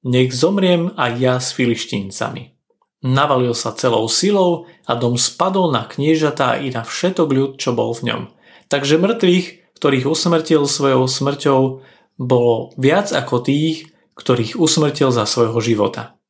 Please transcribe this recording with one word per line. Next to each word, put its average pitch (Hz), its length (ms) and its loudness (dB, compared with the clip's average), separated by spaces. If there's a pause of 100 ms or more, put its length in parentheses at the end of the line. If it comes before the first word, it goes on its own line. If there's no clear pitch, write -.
„Nech 127 320 2
zomriem 180 640 2
aj 120 160 -2
ja 127 240 0
s - 160 -6
Filištíncami.“ 110 960 -4 (560)
Navalil 131 480 2
sa 113 160 -6
celou 113 400 0
silou 180 560 0 (160)
a - 160 -4
dom 123 160 0
spadol 185 560 0
na 110 160 -2
kniežatá 147 720 0
i 139 80 -4
na 117 160 -6
všetok 180 480 -2
ľud, 135 240 2
čo - 160 -4
bol 113 240 -2
v 120 160 -4
ňom. 110 100 -6 (460)
Takže 143 320 2
mŕtvych, 180 800 0
ktorých 135 240 2
usmrtil 160 640 2
svojou 131 400 2
smrťou, 139 520 0 (600)
bolo 120 560 0
viac 156 400 0
ako 127 320 -2
tých, 151 400 -2 (240)
ktorých 120 480 -2
usmrtil 147 480 2
za 120 160 2
svojho 113 400 0
života. 110 640 -2